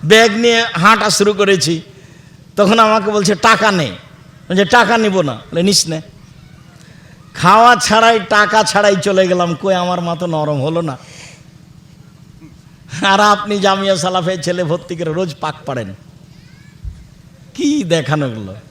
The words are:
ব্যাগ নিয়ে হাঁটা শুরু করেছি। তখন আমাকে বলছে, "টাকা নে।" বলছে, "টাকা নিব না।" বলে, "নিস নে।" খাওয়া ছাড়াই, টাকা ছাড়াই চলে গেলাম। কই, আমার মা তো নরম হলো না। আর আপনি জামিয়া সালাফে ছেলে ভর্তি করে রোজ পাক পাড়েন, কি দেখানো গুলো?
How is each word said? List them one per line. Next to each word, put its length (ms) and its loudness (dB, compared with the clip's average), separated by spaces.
ব্যাগ 280 4
নিয়ে 400 0
হাঁটা 380 2
শুরু 220 0
করেছি। 500 -2
তখন 220 2
আমাকে 320 2
বলছে, 240 0
"টাকা 360 2
নে।" 220 -2
বলছে, 160 2
"টাকা 340 2
নিব 220 0
না।" 120 -2
বলে, 300 -6
"নিস 260 0
নে।" 120 -6
খাওয়া 420 6
ছাড়াই, 520 2
টাকা 340 2
ছাড়াই 340 2
চলে 320 0
গেলাম। 260 0
কই, 200 -2
আমার 260 -2
মা 160 -6
তো 100 -8
নরম 360 -4
হলো 180 -2
না। 180 -8
আর 180 2
আপনি 380 2
জামিয়া 380 0
সালাফে 460 -4
ছেলে 220 -4
ভর্তি 320 -6
করে 160 -6
রোজ 280 -6
পাক 140 -8
পাড়েন, 280 -8
কি 300 -2
দেখানো 460 -2
গুলো? 240 -12